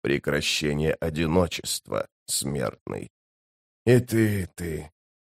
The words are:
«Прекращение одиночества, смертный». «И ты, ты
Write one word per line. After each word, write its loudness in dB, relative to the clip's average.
«Прекращение 0
одиночества, -2
смертный». -6
«И 8
ты, 0
ты -8